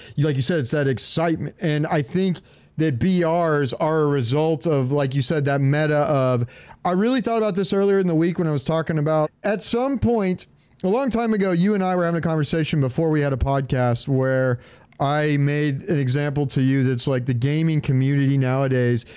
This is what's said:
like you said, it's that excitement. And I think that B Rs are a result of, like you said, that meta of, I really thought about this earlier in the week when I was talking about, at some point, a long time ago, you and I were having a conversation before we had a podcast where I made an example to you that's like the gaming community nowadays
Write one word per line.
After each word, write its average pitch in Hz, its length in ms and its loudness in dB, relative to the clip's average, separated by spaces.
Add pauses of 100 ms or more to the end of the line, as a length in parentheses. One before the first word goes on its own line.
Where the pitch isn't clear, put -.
(180)
like 147 200 0
you 139 40 0
said, 165 180 0
it's 123 120 -4
that 147 160 0
excitement. 160 720 -2
And 151 280 -2
I 165 140 0
think 185 360 -2 (400)
that 151 220 0
B 180 260 2
Rs 160 480 0
are 156 300 0
a 147 40 2
result 143 580 0
of, 139 280 0
like 143 200 0
you 139 80 0
said, 151 220 -2
that 139 160 0
meta 147 440 2
of, 127 420 0 (400)
I 180 60 -2
really 226 280 0
thought 226 180 -2
about 214 180 0
this 196 180 -2
earlier 196 260 2
in 185 80 0
the 165 80 0
week 165 220 0
when 170 100 0
I 156 40 0
was 143 120 -2
talking 160 340 -2
about, 156 320 0 (140)
at 202 180 -2
some 254 380 -2
point, 202 480 0 (360)
a 185 40 -2
long 247 220 0
time 226 240 0
ago, 196 180 0
you 180 220 2
and 190 100 0
I 185 140 0
were 175 80 2
having 170 140 0
a - 20 -4
conversation 160 580 0
before 147 300 0
we 156 100 2
had 143 140 0
a 123 40 0
podcast 127 680 0
where 131 520 2 (400)
I 147 380 0
made 143 460 0
an 160 160 -2
example 143 480 0
to 135 160 -2
you 135 200 2
that's 127 220 0
like 123 220 -2
the 127 80 0
gaming 151 460 0
community 139 540 2
nowadays 127 720 0 (120)